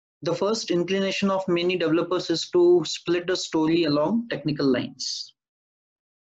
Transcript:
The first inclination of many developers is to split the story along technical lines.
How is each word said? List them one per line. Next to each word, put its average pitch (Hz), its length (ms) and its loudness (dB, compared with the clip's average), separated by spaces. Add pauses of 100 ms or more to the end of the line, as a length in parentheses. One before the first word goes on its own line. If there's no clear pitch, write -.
(220)
The 165 120 -2
first 208 380 -2
inclination 190 580 0
of 190 180 -2
many 175 300 0
developers 170 520 0
is 165 220 -2
to 175 340 6
split 170 420 -4
the 185 80 0
story 165 480 0
along 156 460 0
technical 147 360 -2
lines. - 680 -2 (1080)